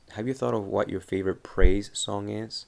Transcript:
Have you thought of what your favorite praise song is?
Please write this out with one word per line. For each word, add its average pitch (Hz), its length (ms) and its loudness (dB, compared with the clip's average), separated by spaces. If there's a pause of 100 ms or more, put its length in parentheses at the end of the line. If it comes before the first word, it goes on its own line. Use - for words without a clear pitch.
(120)
Have 113 140 -6
you 131 60 -2
thought 120 220 -2
of 107 100 -2
what 101 240 0
your 95 120 -4
favorite 95 420 -2
praise - 500 4
song 101 380 -6
is? 107 380 -8